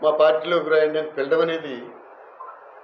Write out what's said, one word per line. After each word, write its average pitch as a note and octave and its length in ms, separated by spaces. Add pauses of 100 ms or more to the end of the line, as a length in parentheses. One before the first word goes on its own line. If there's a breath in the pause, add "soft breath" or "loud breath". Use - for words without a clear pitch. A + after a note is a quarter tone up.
"మా D3+ 80
పార్టీలోకి D#3 580
రాయండి" D#3 300
అని D3+ 120
పిలవడం C#3+ 300
అనేది D3+ 420 (1000)